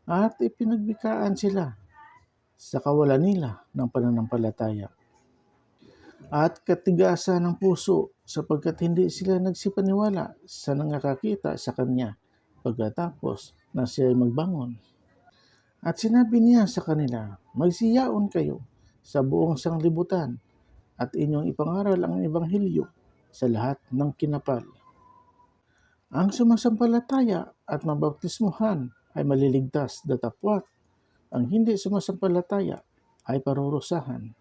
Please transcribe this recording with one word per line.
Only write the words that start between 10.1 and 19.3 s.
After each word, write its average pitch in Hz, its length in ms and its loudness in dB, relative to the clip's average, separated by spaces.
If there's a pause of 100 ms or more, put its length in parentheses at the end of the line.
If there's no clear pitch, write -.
sa - 300 -6
nangakakita 147 840 -4
sa - 220 -8
kanya 127 400 -2 (480)
pagkatapos 120 880 -4 (240)
na 127 80 0
siya 127 260 0
ay 123 60 4
magbangon. 123 580 -2 (1120)
At 165 160 -4
sinabi 226 420 4
niya 233 220 8
sa - 160 -4
kanila, 123 560 -2 (160)
"Magsiyaon 214 800 2
kayo 147 320 -2 (400)
sa 143 160 0
buong 160 340 2